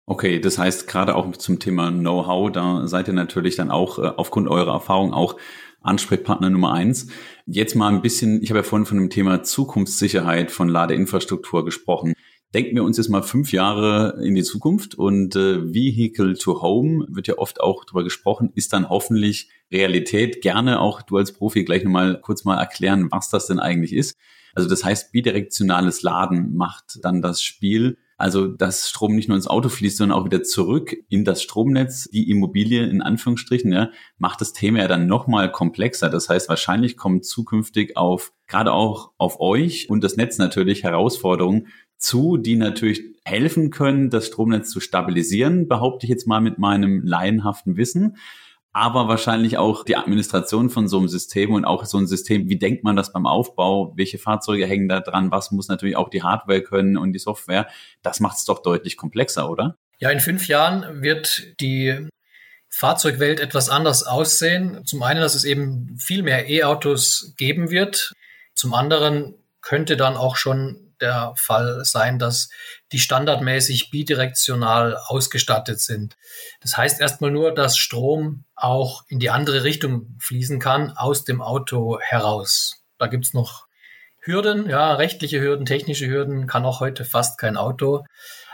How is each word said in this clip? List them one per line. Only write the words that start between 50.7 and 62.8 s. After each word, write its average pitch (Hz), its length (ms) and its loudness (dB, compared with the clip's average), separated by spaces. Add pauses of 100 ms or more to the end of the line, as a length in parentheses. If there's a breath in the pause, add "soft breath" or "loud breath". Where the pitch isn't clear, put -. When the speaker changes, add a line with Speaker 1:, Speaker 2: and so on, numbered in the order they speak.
Speaker 1:
so 95 120 2
einem 92 80 4
System 98 460 -2
und 104 120 2
auch 90 200 0
so 104 120 0
ein 98 80 4
System, 92 440 0
wie 95 100 2
denkt 101 240 0
man 104 120 4
das 98 160 0
beim 90 140 -2
Aufbau, 92 720 0
welche 95 220 -4
Fahrzeuge 104 480 0
hängen 98 200 0
da 95 120 0
dran, 92 320 -2
was 98 180 -2
muss 98 200 -2
natürlich 98 280 -2
auch 107 100 0
die 95 140 -4
Hardware 95 400 0
können 98 340 2
und 92 160 0
die 92 80 -4
Software, 98 480 -4 (360 loud breath)
das - 160 -4
macht's - 260 -2
doch 98 160 -2
deutlich 87 340 -2
komplexer, 82 540 -4
oder? 82 260 -2 (220)
Speaker 2:
Ja, 127 140 0
in 143 80 0
fünf 170 280 -2
Jahren 160 540 2
wird 156 580 -2
die 131 480 -2 (640 soft breath)
Fahrzeugwelt 147 680 0